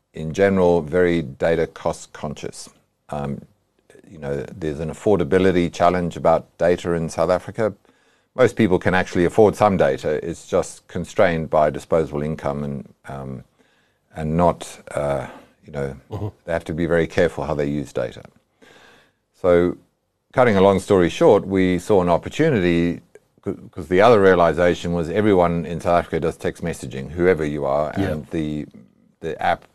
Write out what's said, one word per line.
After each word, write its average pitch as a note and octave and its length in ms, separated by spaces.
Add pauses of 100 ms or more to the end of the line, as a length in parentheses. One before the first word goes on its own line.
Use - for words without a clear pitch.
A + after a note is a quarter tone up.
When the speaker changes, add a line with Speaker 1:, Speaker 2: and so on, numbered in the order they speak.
(140)
Speaker 1:
in D#2+ 180
general, F2+ 500
very E2+ 400
data D#2+ 460
cost - 460
conscious. - 560 (400)
Um, C#2+ 320 (680)
you F#2 80
know, C#2+ 280 (100)
there's D#2 240
an D#2+ 100
affordability F2+ 840
challenge F2 420
about - 420
data E2+ 360
in E2 160
South E2 220
Africa. G2+ 420 (600)
Most B2+ 220
people F#2 240
can F#2 140
actually F2+ 320
afford F#2+ 320
some G#2 180
data. D2+ 500
It's E2 220
just - 400
constrained E2+ 640
by D#2 200
disposable D2 540
income D2 400
and, C#2+ 300 (160)
um, C2+ 340 (720)
and D#2 220
not, E2+ 420 (120)
uh, C#2+ 360 (380)
you - 80
know, C#2 240 (120)
Speaker 2:
Mm-hmm. G#2 180 (180)
Speaker 1:
they E2+ 80
have E2 100
to F#2 100
be E2 120
very D#2+ 220
careful E2 360
how D2 120
they D2 120
use C#2+ 240
data. - 320 (1080)
So, F2 420 (560)
cutting B2 260
a F#2+ 40
long G2 180
story F2 300
short, G2+ 380
we F#2 320
saw F#2+ 220
an F2 80
opportunity F2 920 (440)
c-, G2 80 (180)
'cause D#2 160
the F2+ 140
other A2+ 180
realization F2 720
was E2+ 180
everyone F2 560
in E2 140
South F2 180
Africa E2 220
does D#2 160
text - 260
messaging, C2+ 500
whoever E2+ 340
you D2 180
are, C#2+ 340
Speaker 2:
Yeah. F#2+ 120
Speaker 1:
and D2+ 220
the, D2+ 340 (560)
the E2 200
app E2+ 220 (120)